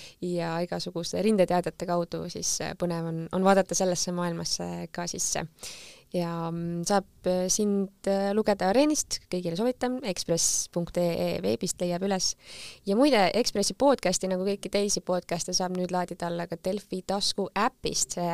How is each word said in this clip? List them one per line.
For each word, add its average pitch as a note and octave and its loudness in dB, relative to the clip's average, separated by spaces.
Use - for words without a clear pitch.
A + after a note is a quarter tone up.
ja E3+ -2
igasuguste F3 -4
rindeteadete F3+ 2
kaudu, F3 -2
siis, E3+ -4
äh, D#3 -4
põnev F3 -2
on, E3 -4
on F#3 2
vaadata F#3+ 4
sellesse F3+ 0
maailmasse F3 -4
ka F3 -8
sisse. - -2
Ja, E3+ -2
mm, E3+ -4
saab, G3 4
äh, F#3 2
sind, G3+ 2
äh, G3 2
lugeda G3+ 2
Areenist, C#4+ 2
kõigile F3+ -4
soovitan, B3+ 0
ekspress - 0
punkt F3 -4
ee F3 0
veebist G3 -2
leiab F3+ -2
üles. F#3+ 0
Ja G3 4
muide, A#3+ 6
Ekspressi G#3+ 0
podcasti, A#3 4
nagu F#3 0
kõiki G3+ -4
teisi G3+ 0
podcast'e, F3 -2
saab F3+ 0
nüüd F3+ -2
laadida F3 -2
alla E3+ -4
ka E3+ -8
Delfi F#3+ -4
tasku G3 -2
äpist. - -2
See F3 0